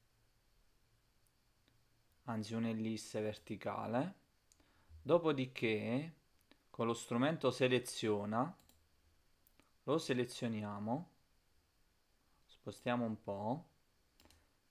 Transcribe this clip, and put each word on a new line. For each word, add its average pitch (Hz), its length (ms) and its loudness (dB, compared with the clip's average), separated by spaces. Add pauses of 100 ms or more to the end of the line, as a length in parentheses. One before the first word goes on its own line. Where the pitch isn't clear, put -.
(2250)
anzi 110 300 -4
un'ellisse 110 680 -2
verticale, 107 1000 -2 (840)
dopodiché 131 1120 2 (540)
con - 160 -2
lo 117 80 2
strumento 131 560 2
seleziona, 120 1080 2 (1300)
lo 143 120 2
selezioniamo, 117 1120 -2 (1400)
spostiamo 123 580 -4
un 110 160 -2
po', 107 500 -4 (1000)